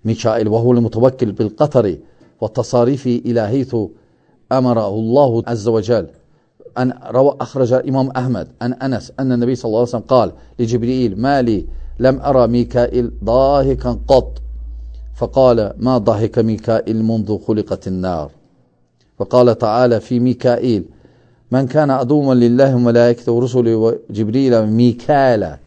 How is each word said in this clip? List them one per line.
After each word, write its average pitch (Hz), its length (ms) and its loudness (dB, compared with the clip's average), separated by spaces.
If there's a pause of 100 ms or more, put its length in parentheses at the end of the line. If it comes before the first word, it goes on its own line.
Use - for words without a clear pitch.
Mikail, 110 420 0
və 107 160 0
huvəl 120 180 4
mutavakkil 117 520 0
bil 107 180 -4
qatari 120 480 0 (420)
və 110 120 -6
tasarifi 123 720 0
ilə 117 260 -2
heythu 127 320 -2 (680)
əmərəhullahu 113 960 2
əzzə 113 280 -2
və 110 80 0
cəl. 104 260 0 (680)
Ən 127 140 0 (180)
rəva 135 320 2
əxrəcə 127 420 0
İmam 135 300 -2
Əhməd, 123 460 -4
ən 123 180 -4
Ənəs, 127 400 -6
ənə 127 220 0
Nəbi 123 160 0
sallallahu 117 280 0
aleyhi 117 100 -4
və - 20 -4
səlləm 107 120 -8
qal, 117 260 2 (240)
li 117 120 -2
Cibril, 120 460 -2
məli, 120 420 0 (400)
ləm 131 240 0
ərə 131 240 2
Mikail 120 720 0
dahikan 127 880 0
qat. 131 320 2 (800)
Fəqalə, 120 540 2 (100)
mə 127 240 0
dahikə 113 400 0
Mikail 110 560 -2
mundu 107 400 -2
xuliqətin 98 560 -4
nər. 85 320 -6 (920)
Fəqalə 123 380 4
Teala 117 420 2
fi 120 220 -4
Mikail, 123 640 0 (640)
mən 131 220 0
kənə 143 320 2
aduvan 135 340 2
lillahi 123 380 4
və 120 100 2
mələikətə 120 480 2
və 120 80 2
rusuli 120 320 0
və 113 180 2 (220)
Cibrilə 113 560 2
Mikalə 120 840 2 (100)